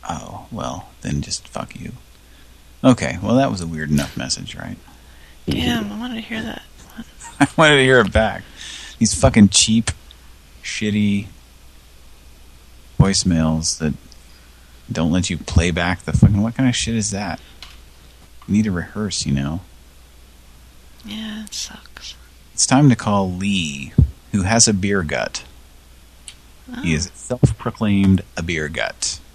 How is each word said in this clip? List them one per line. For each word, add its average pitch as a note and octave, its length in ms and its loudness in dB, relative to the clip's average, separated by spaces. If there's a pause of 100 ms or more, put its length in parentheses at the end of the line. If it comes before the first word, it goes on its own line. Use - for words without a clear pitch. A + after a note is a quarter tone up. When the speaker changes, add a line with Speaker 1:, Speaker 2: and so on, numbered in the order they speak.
(100)
Speaker 1:
Oh, - 400 -12
well, - 380 -10 (140)
then C#2+ 180 -4
just - 260 -10
fuck - 320 -12
you. - 140 -12 (880)
Okay, F2+ 400 2
well, G#2+ 140 2
that C3+ 160 2
was F#2+ 80 -6
a E2+ 80 -8
weird D#2 220 -8
enough C#2+ 260 -2
message, - 400 -8
right? - 200 -14 (720)
Speaker 2:
Damn, A3+ 460 -4
I G#3 80 -10
wanted B3 160 -10
to A3+ 60 -8
hear A3 200 -10
that. A3+ 200 -12 (420)
Speaker 1:
<laughs> - 360 -20
I - 60 4 (100)
wanted D3+ 200 6
to C3+ 80 4
hear C3 160 6
it G2 120 2
back. G#2 300 0 (560)
These A2 160 2
fucking G#2+ 360 6
cheap, - 420 2 (720)
shitty G#2 600 0 (1700)
voicemails E2 800 2
that D2+ 160 -2 (960)
don't D#2+ 220 0
let F2+ 180 0
you E2 80 -4
play E2+ 320 2
back F2 320 -2
the - 100 -6
fucking... - 300 6
What A#2 140 -2
kind C3 120 2
of A#2+ 60 2
shit A2+ 220 -2
is G#2 160 -2
that? G2 260 -6 (1120)
You G2 60 0
need G#2+ 100 4
to G#2 80 0
rehearse, F2+ 520 -6
you C#2 80 -2
know? C#2 280 -2 (1400)
Speaker 2:
Yeah, G#3+ 400 -10
it - 100 -16
sucks. - 640 -14 (380)
Speaker 1:
It's - 120 0
time C#3 220 6
to A#2 80 6
call G2+ 340 0
Lee, F2+ 600 -4 (400)
who G2+ 100 0
has A2 240 4
a A2 80 2
beer G2 300 0
gut. C2+ 400 -6 (1400)
He E2 100 0
is D#2 140 -2
Speaker 2:
Oh. - 80 -18
Speaker 1:
self-proclaimed G2+ 1080 2 (140)
a F2 60 -6
beer D#2+ 260 -4
gut. - 520 -6 (140)